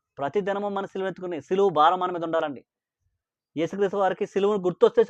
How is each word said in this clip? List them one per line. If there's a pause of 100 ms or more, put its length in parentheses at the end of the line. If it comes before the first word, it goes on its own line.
(180)
ప్రతిదినము
మన
సిలువను
ఎత్తుకుని,
సిలువ
భారం
మన
మీద
ఉండాలండి. (920)
యేసుక్రీస్తు
వారికి
సిలువను
గుర్తొస్తే